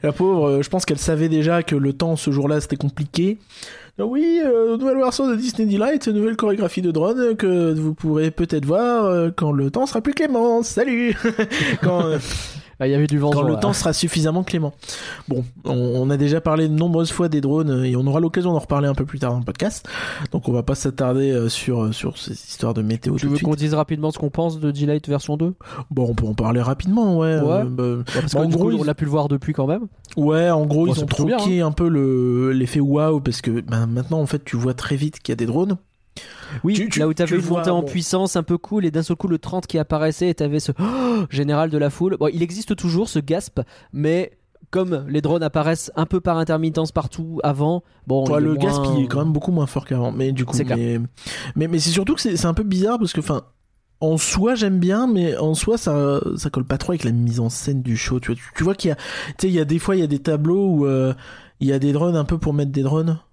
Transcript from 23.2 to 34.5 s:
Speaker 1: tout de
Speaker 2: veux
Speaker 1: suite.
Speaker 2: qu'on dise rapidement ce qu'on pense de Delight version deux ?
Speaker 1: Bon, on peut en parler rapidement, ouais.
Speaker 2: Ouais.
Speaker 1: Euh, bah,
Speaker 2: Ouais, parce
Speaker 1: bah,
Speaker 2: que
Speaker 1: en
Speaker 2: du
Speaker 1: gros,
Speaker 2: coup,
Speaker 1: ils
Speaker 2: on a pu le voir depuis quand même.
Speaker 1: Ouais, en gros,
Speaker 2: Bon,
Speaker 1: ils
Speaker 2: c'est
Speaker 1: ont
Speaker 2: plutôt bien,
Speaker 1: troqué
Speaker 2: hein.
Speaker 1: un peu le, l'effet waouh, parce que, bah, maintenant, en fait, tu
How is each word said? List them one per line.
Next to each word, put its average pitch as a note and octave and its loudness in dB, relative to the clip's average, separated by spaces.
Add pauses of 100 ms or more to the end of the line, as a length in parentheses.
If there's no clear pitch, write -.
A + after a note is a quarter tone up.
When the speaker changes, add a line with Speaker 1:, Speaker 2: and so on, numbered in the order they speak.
Speaker 1:
tout C#3+ -2
de C#3+ 2
Speaker 2:
veux D3 2
Speaker 1:
suite. D#3 0
Speaker 2:
qu'on D3+ 2
dise D3+ 0
rapidement D#3 -2
ce - -12
qu'on D3 -2
pense E3 -2
de D3+ -2
Delight D3 -2
version C#3+ -2
deux ? E3 -2 (380)
Speaker 1:
Bon, B2+ 0
on A#2 0
peut A2+ 0
en G#2+ -2
parler A#2 0
rapidement, F3+ 2
ouais. D#3+ 2
Speaker 2:
Ouais. - 2
Speaker 1:
Euh, F3 2
bah, B2+ -2 (160)
Speaker 2:
Ouais, A#2+ -4 (180)
parce D3 -2
Speaker 1:
bah, C#3+ 4
Speaker 2:
que D#3 4
Speaker 1:
en - 2
Speaker 2:
du E3 2
Speaker 1:
gros, E3+ 2
Speaker 2:
coup, A3 4
Speaker 1:
ils G#3+ 0
Speaker 2:
on D3+ 0
a D3 0
pu D#3+ -4
le D3 -4
voir D3 2
depuis C#3+ -2
quand C3+ 0
même. G#3 -2 (300)
Speaker 1:
Ouais, D#3+ 4
en D3+ 4
gros, D3+ 4
Speaker 2:
Bon, F3 2
Speaker 1:
ils D3+ 2
Speaker 2:
c'est D#3 0
Speaker 1:
ont - -2
Speaker 2:
plutôt D3 0
bien, A#3 2
Speaker 1:
troqué F#3 2
Speaker 2:
hein. E3 2
Speaker 1:
un D3+ 0
peu E3+ 2
le, C3 2
l'effet C3+ 0
waouh, D3+ 2
parce C3+ -4
que, A#2 0
bah, A2+ -2
maintenant, B2+ -2
en C#3+ 0
fait, C#3+ -4
tu - -6